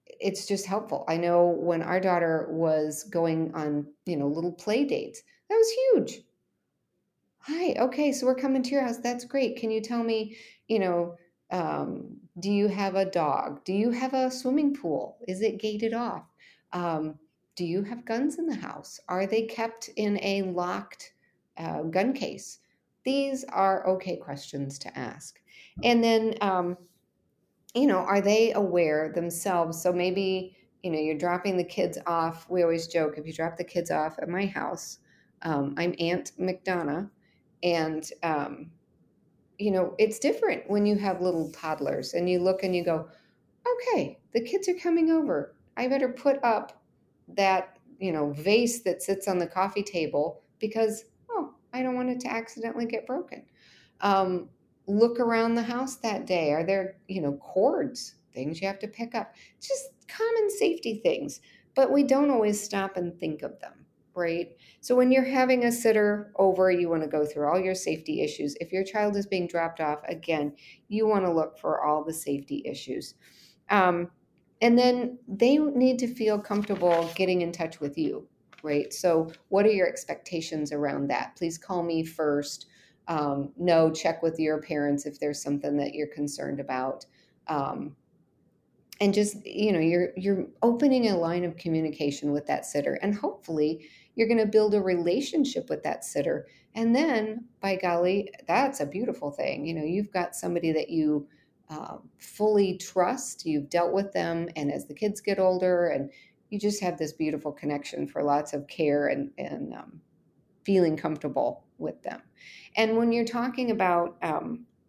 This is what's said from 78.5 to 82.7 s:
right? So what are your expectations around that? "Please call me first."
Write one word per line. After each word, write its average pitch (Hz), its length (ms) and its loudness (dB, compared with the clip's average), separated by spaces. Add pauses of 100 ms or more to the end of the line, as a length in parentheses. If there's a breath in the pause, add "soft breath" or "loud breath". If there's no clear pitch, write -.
right? 147 320 -2
So 165 380 2 (180)
what 202 160 6
are 220 60 8
your 190 160 4
expectations 156 840 -6
around 143 360 -2
that? - 280 -4
"Please 165 220 -4
call 180 240 -4
me 165 220 0
first." 147 640 -2 (400 soft breath)